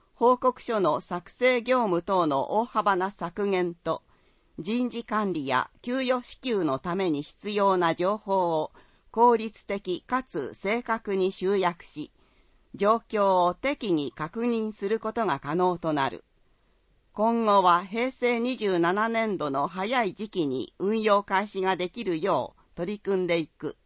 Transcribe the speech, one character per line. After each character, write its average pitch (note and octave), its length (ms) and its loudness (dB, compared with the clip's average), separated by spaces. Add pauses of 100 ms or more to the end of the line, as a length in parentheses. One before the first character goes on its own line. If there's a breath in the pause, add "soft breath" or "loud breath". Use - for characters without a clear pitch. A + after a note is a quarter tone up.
(160)
報 B3 240 4
告 B3+ 220 0
書 A3+ 180 -2
の D3+ 200 2
作 - 320 -10
成 B3 300 2
業 B3 200 2
務 F3 200 2
等 F#3 240 2
の C#3 340 0
大 A#3 60 0
幅 G#3 300 0
な F#3 160 -2
削 G3 360 -6
減 F3+ 280 0
と、 - 260 -6 (560)
人 A#3 320 -2
事 A3+ 140 -10
管 G#3 300 -2
理 D3+ 120 -4
や B2+ 240 0 (140)
給 B3+ 200 -2
与 B3 240 -2
支 - 140 -18
給 A3 220 0
の C3+ 160 0
た F3 160 -6
め F#3+ 160 0
に C#3+ 100 -2
必 - 300 -12
要 G3 260 2
な E3+ 160 2
情 F#3 240 0
報 F#3 420 0
を D3+ 120 -4 (400 soft breath)
効 A#3 260 6
率 A3 300 -8
的 G3 340 -4
か B3+ 220 -4
つ C3 320 -8
正 A3+ 260 -2
確 A3+ 340 -4
に F#3+ 160 2
集 F#3+ 280 0
約 F3 260 -2
し、 - 260 -12 (640)
状 G3+ 220 2
況 G3 480 2
を F3 100 2
適 C4+ 400 -4
宜 D3 160 0
確 E3 360 -8
認 A3+ 260 0
す G3 180 -6
る A3 100 0
こ A3 140 -6
と A3+ 140 -2
が C#3 120 -2
可 C#3+ 140 -8
能 F3+ 240 2
と D#3+ 160 -2
な C#3 160 0
る。 E2+ 140 -12 (880)
今 A3+ 320 2
後 G3+ 180 6
は F3 200 6
平 A3+ 280 -4
成 A#3+ 280 0
二 B3 180 -2
十 G3 200 0
七 F#3+ 320 2
年 A3+ 280 -2
度 D3 120 -2
の C#3 180 -2
早 G#3 360 -2
い F#3 100 -4
時 A3 160 -10
期 E3 180 -2
に C3 300 -6
運 G#3+ 240 -2
用 G3+ 220 4
開 G3+ 240 -2
始 F#3+ 140 -6
が F#3 140 2
で F3 140 -4
き A#3+ 140 -10
る E3+ 180 -2
よ D#3 360 -2
う - 40 -20 (140)
取 F3+ 180 -6
り G#3 60 -10
組 F#3+ 240 -2
ん F3+ 40 -2
で E3+ 120 2
い D#3 80 -4
く。 - 280 -12 (100)